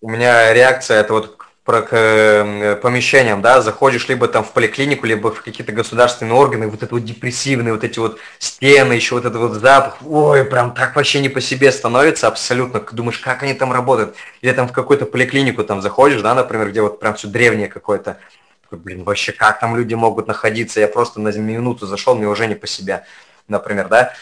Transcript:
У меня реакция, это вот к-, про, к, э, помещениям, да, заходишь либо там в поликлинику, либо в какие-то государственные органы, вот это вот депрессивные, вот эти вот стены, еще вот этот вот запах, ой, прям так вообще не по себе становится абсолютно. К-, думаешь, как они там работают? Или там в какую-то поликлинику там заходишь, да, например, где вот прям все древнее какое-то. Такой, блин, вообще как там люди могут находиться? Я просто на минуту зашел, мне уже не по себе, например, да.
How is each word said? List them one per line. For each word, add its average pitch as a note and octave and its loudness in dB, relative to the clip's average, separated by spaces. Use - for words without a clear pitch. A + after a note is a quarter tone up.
У A2 -14
меня A#2 4
реакция, B2 4
это G#2+ 0
вот G#2+ -4
к-, - -20
про, A2+ 0
к, - -10
э, G#2 2
помещениям, B2 2
да, B2 6
заходишь A#2 0
либо B2 -2
там A#2 0
в - -20
поликлинику, C3+ -2
либо A2 -2
в - -14
какие-то A2 -12
государственные A#2 0
органы, B2 2
вот G#2+ -10
это A#2+ -10
вот A#2 -4
депрессивные, A#2+ -4
вот A2 -6
эти A#2+ -6
вот A2+ -4
стены, C3+ 4
еще A#2 -2
вот B2 -4
этот A2+ -4
вот A#2+ -2
запах, C3+ 4
ой, D3 4
прям B2 -2
так B2+ -4
вообще C#3+ 0
не C#3 0
по B2+ -4
себе C3 2
становится B2+ 2
абсолютно. B2 -4
К-, - -18
думаешь, A#2 -6
как C3 -6
они C#3 -4
там C3 -4
работают? B2 0
Или B2+ 0
там B2 0
в - -12
какую-то C#3 0
поликлинику B2+ -2
там G2 -6
заходишь, B2 2
да, A2+ 2
например, A2 -2
где G#2+ -2
вот G#2 -2
прям G#2+ -2
все G#2 -14
древнее G#2+ 0
какое-то. - -6
Такой, - -18
блин, F2+ -16
вообще - -4
как G#2+ 0
там A#2 -2
люди A2+ -2
могут A2+ 0
находиться? A2 -2
Я G#2 4
просто A2 -4
на G#2+ -2
минуту A2+ -6
зашел, G2+ 0
мне G#2+ -2
уже G#2+ -2
не G#2 -4
по G#2 -16
себе, F#2+ -8
например, G2+ -4
да. A#2+ 2